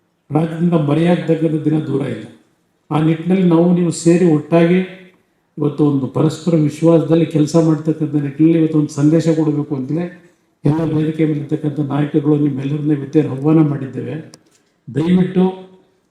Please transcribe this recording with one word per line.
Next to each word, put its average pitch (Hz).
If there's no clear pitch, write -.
ರಾಜ್ಯದಿಂದ 165
ಮರೆಯಾಗ್ತಕ್ಕಂಥ 160
ದಿನ 151
ದೂರ 131
ಇಲ್ಲ. 117
ಆ 156
ನಿಟ್ಟಿನಲ್ಲಿ 165
ನಾವು 175
ನೀವು 175
ಸೇರಿ 170
ಒಟ್ಟಾಗಿ 170
ಇವತ್ತು 147
ಒಂದು 135
ಪರಸ್ಪರ 156
ವಿಶ್ವಾಸದಲ್ಲಿ 156
ಕೆಲಸ 151
ಮಾಡ್ತಕ್ಕಂಥ 156
ನಿಟ್ಟಿನಲ್ಲಿ 156
ಇವತ್ತು 156
ಒಂದು 147
ಸಂದೇಶ 156
ಕೊಡಬೇಕು 151
ಅಂತಲೇ 151
ಎಲ್ಲ 156
ವೇದಿಕೆ 156
ಮೇಲೆ 151
ಇರ್ತಕ್ಕಂಥ 143
ನಾಯಕರುಗಳು 143
ನಿಮ್ಮೆಲ್ಲರನ್ನ 147
ಇವತ್ತೇನು 135
ಆಹ್ವಾನ 147
ಮಾಡಿದ್ದೇವೆ. 131
ದಯವಿಟ್ಟು 180